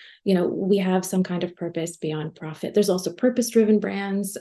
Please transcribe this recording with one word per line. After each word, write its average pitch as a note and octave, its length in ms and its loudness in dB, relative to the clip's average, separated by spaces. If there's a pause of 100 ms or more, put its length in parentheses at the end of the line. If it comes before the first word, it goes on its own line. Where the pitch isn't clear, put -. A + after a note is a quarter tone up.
(260)
you G3 80 4
know, F3 120 4
we F#3+ 320 2
have F#3 280 2
some F#3 180 0
kind F3+ 220 -4
of F3 100 -8
purpose E3+ 400 -6
beyond D#3 400 -6
profit. D#3 380 -10
There's G3+ 160 4
also F#3 240 0
purpose-driven A3+ 640 4
brands. G3 600 -4